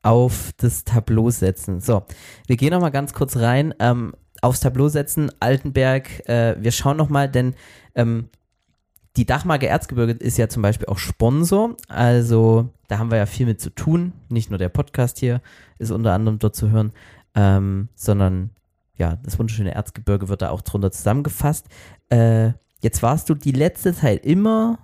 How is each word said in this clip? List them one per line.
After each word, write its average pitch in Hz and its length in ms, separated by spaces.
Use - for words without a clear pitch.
auf 120 540
das - 280
Tableau 113 460
setzen. 95 500
So, 104 240
wir 123 100
gehen 139 140
noch 180 100
mal 170 100
ganz 139 220
kurz 135 240
rein. 127 420
Ähm, 120 360
aufs 127 180
Tableau 131 280
setzen, 147 420
Altenberg, 131 880
äh, 117 320
wir 113 120
schauen 139 240
noch 151 120
mal, 139 220
denn, 127 240
ähm, 117 340
die - 100
Dachmarke 147 420
Erzgebirge 117 440
ist - 260
ja 113 100
zum 113 140
Beispiel 104 260
auch 98 100
Sponsor, 170 800
also 117 800
da 104 100
haben 113 120
wir 113 80
ja 101 80
viel - 200
mit 110 140
zu - 100
tun. 175 420
Nicht 113 220
nur 98 80
der 90 100
Podcast - 500
hier 123 220
ist 110 120
unter 110 220
anderem 107 260
dort 107 180
zu 107 140
hören, 110 220
ähm, 98 600
sondern 95 560
ja, 85 280
das - 140
wunderschöne 110 360
Erzgebirge 101 540
wird 98 140
da - 80
auch 90 100
drunter 98 320
zusammengefasst. 143 720
Äh, 113 400
jetzt - 220
warst 135 260
du 156 60
die 139 180
letzte 175 420
Zeit 117 320
immer 220 580